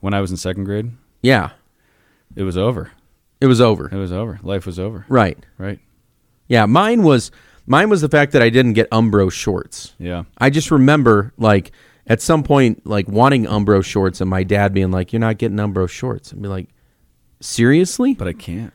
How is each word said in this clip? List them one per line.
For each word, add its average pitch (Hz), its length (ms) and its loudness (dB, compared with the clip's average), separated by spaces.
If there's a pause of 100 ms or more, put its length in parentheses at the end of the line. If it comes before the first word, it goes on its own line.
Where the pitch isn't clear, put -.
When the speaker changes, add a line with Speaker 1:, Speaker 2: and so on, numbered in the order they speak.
Speaker 1:
When 98 140 -6
I 101 60 -2
was 92 100 -4
in 90 60 -8
second 92 280 -8
grade? 107 280 -6 (300)
Speaker 2:
Yeah. 117 280 0 (840)
Speaker 1:
It 101 80 -8
was 90 140 -6
over. 101 340 -4 (480)
Speaker 2:
It 139 60 4
was 123 140 4
over. 110 280 2
Speaker 1:
It 95 80 -10
was 92 160 -8
over. 101 320 -8
Life 95 220 -6
was 90 120 -12
over. 101 300 -10
Speaker 2:
Right. 113 280 0 (220)
Speaker 1:
Right. 98 220 -12 (640)
Speaker 2:
Yeah, 113 200 4
mine 208 360 2
was, 143 300 2 (340)
mine 175 240 2
was 190 100 2
the 147 80 0
fact 147 240 2
that 139 80 4
I 117 100 4
didn't 123 240 2
get 113 160 2
Umbro 104 420 2
shorts. - 640 -8
Speaker 1:
Yeah. 87 260 -10 (140)
Speaker 2:
I 131 100 2
just 147 220 -2
remember, 131 640 4
like, 104 360 2 (340)
at 113 160 0
some 156 220 0
point, 135 420 2
like, 104 220 -4
wanting 120 380 2
Umbro 101 380 0
shorts 95 360 -4
and 92 100 -4
my 92 140 -2
dad 101 280 0
being 95 200 -2
like, 92 200 -4
"You're 117 80 -2
not 110 180 -2
getting 104 200 -4
Umbro 98 320 -4
shorts." 117 420 -12
I'd 98 80 -16
be 101 80 -10
like, 95 200 -10 (720)
"Seriously?" 180 720 0
Speaker 1:
But 92 140 -8
I 85 40 -6
can't. 92 420 -12